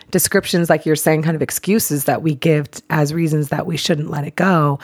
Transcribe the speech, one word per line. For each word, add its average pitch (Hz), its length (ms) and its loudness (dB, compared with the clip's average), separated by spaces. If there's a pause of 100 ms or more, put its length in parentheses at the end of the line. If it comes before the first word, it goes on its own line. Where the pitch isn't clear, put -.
(100)
descriptions, 175 600 0
like 160 160 2
you're 156 100 2
saying, 156 240 2
kind 160 160 0
of 147 60 -2
excuses 156 640 -2
that 127 160 0
we 156 120 0
give 151 360 0
t-, - 180 -18
as 151 240 0
reasons 156 380 0
that 151 160 -2
we 165 100 -4
shouldn't 156 340 -2
let 147 140 -4
it - 100 -10
go, 160 500 2